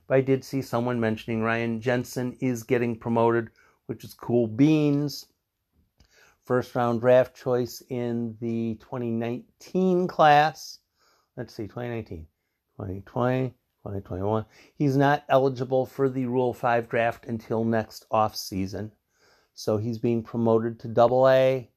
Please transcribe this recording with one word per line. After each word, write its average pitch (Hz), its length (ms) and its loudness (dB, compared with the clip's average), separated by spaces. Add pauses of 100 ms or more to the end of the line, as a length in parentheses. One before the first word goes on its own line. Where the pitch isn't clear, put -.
but 131 80 0
I 135 60 4
did 131 220 0
see 135 180 -6
someone 120 380 -4
mentioning 110 420 -2
Ryan 113 400 -2
Jensen 123 580 -4
is 127 240 -2
getting 120 320 0
promoted, 117 540 0 (380)
which 113 160 -10
is 104 100 -18
cool 120 340 0
beans. 147 800 2 (1200)
First 123 320 -2
round 120 260 0
draft 127 340 4
choice 123 540 -4
in 120 500 -6
the 113 360 -4
twenty 120 360 -8
nineteen 180 960 -2
class. 151 720 4 (560)
Let's 120 180 -12
see, 107 140 -10
twenty 120 220 -8
nineteen, 104 380 -10 (480)
twenty 98 260 -10
twenty, 123 520 -2 (280)
twenty 98 200 -8
twenty-one. 101 440 -2 (300)
He's 139 220 0
not 143 320 2
eligible 131 560 2
for 135 240 -2
the 127 160 -4
Rule 123 280 -2
five 117 360 -2
draft 117 360 -2
until 113 380 -4
next 113 480 -2
off 107 240 2
season. 98 560 -8 (600)
So 110 240 -2
he's 113 220 -4
being 117 240 0
promoted 113 560 0
to - 80 -12
Double 120 400 4
A. 131 500 4